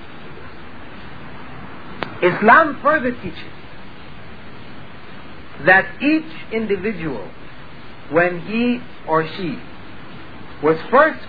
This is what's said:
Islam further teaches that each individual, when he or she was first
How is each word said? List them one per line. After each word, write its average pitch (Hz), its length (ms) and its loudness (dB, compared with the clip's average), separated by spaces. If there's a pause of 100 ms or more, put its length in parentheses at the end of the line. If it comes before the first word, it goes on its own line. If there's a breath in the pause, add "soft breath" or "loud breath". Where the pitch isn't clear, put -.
(2250)
Islam 240 580 8
further 269 300 4
teaches - 420 -10 (2000)
that 185 200 8 (160)
each 311 300 4 (200)
individual, 180 760 -2 (800)
when 175 320 4
he 233 400 2 (260)
or 160 200 4 (100)
she 165 220 -4 (1040)
was 160 140 6 (120)
first 277 400 6